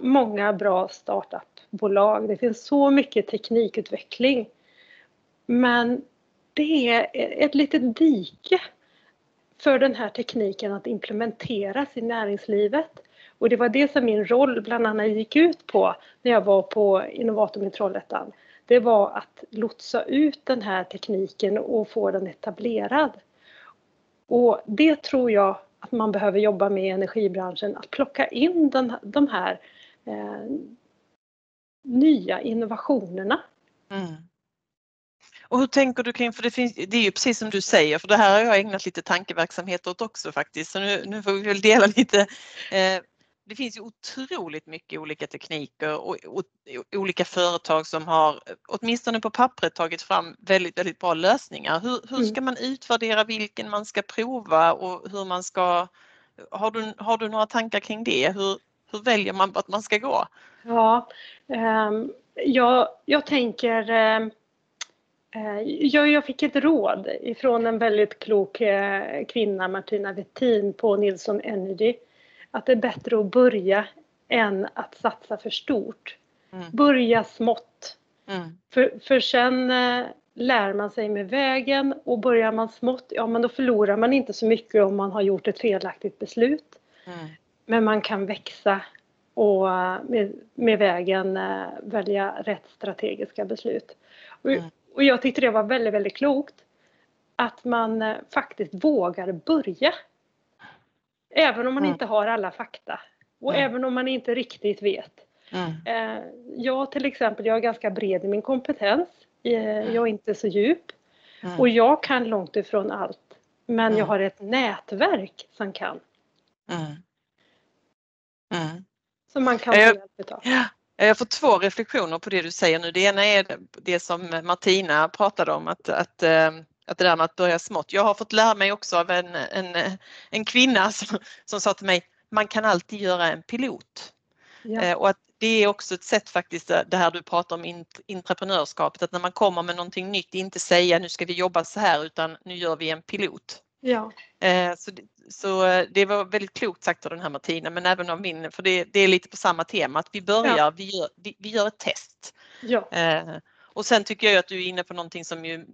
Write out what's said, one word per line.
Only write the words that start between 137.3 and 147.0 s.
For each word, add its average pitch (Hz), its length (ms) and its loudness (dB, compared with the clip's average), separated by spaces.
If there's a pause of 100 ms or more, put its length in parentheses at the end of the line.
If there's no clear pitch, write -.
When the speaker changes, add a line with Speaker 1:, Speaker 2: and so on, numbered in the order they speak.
Speaker 2:
om 170 100 -10
int-, 170 340 -16 (140)
entreprenörskapet, 180 920 -4
att 175 80 -6
när 180 80 -6
man 180 120 -6
kommer 180 320 0
med 175 120 -6
någonting 180 360 -8
nytt, 190 240 -6
inte 190 240 -8
säga, 175 400 4
"Nu 175 100 -10
ska - 160 -6
vi 175 80 -6
jobba 175 300 0
så - 160 -10
här", 165 260 2
utan, 160 400 -6
"Nu 180 100 -12
gör 170 200 -2
vi 160 140 -6
en 160 120 -6
pilot." - 640 -10 (200)
Speaker 1:
Ja. 226 280 -2 (280)
Speaker 2:
Eh, 180 360 2
så - 160 -16
det, 185 100 -20 (280)
så, 190 360 -2
eh, 185 260 4
det 196 140 4
var 202 200 -2
väldigt 180 280 -6
klokt 208 300 -6
sagt - 220 -4